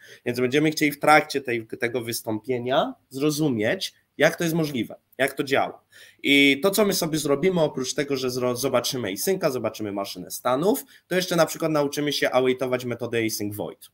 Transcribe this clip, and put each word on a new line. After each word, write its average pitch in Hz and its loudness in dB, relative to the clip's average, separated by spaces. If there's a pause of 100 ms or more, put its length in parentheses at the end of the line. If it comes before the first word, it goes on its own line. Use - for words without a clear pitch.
(260)
Więc 120 -2
będziemy 147 2
chcieli 151 0
w - -12
trakcie 147 4
tej, 117 -4
tego 120 -4
wystąpienia 120 -2 (160)
zrozumieć, 143 -2 (240)
jak 160 4
to 175 -4
jest 165 0
możliwe, 143 -2 (240)
jak 135 0
to 143 -2
działa. 113 0 (400)
I 139 6
to, 196 4
co 208 4
my 190 0
sobie 156 -2
zrobimy, 151 2
oprócz 135 -2
tego, 139 -2
że 127 -2
zro-, 123 -2
zobaczymy 120 -2
asynca, 180 0
zobaczymy 110 -4
maszynę 98 -8
stanów, 185 0 (220)
to 170 -6
jeszcze 180 0
na 160 4
przykład 160 -2
nauczymy 147 0
się - 0
awaitować 127 0
metodę 117 -4
async 104 -4
void. - -10